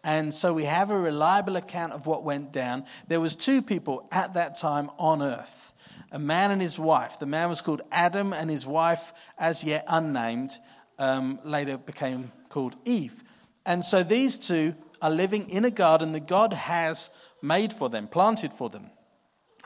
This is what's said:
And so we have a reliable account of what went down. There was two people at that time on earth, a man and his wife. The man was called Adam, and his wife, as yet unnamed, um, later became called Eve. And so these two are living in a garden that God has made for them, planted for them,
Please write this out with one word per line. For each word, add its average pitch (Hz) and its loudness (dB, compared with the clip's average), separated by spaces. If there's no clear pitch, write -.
And 156 0
so 175 0
we 151 0
have 190 2
a 208 2
reliable 180 2
account 170 -6
of 143 -10
what 156 -2
went 143 -6
down. 131 -4
There 165 2
was 165 0
two 262 2
people 156 -4
at 185 -2
that 170 -2
time 147 -2
on 160 2
earth, - -6
a 147 -8
man 175 2
and 190 0
his 160 -4
wife. 156 0
The 147 -6
man 160 0
was 160 -4
called 151 -4
Adam, 185 2
and 160 -4
his 135 -4
wife, 165 0
as 160 -2
yet 151 -2
unnamed, 135 -2
um, 131 0
later 143 -2
became 127 -6
called 131 -4
Eve. 208 -2
And 175 0
so 185 4
these 240 2
two 160 0
are 156 2
living 190 0
in 202 0
a 247 2
garden 160 6
that 151 -6
God 202 4
has 165 -4
made 190 2
for 135 -2
them, 107 -4
planted 196 2
for 120 -8
them, 101 -14